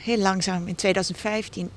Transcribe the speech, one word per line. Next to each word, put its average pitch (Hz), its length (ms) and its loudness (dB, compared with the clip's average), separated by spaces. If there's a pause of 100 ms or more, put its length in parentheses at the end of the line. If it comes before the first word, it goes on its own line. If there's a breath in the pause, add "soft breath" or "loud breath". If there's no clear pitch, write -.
heel 233 140 2
langzaam 185 500 2
in 175 80 -4
tweeduizend 185 420 2
vijftien 208 600 -4